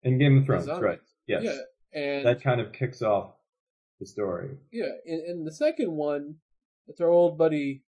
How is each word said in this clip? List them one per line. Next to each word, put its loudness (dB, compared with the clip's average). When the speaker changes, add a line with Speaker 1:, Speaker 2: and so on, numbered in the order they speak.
Speaker 1:
In 2
Game 8
of 6
Speaker 2:
the -2
Speaker 1:
Thrones, 0
Speaker 2:
zombies. -6
Speaker 1:
right. 0
Yes. 0
Speaker 2:
Yeah, -4
and -4
Speaker 1:
That 2
kind 2
of -8
kicks -8
off -2
the -14
story. -8
Speaker 2:
Yeah, -8
in, -8
in -10
the -10
second -2
one, -4
it's -12
our 2
old 4
buddy 0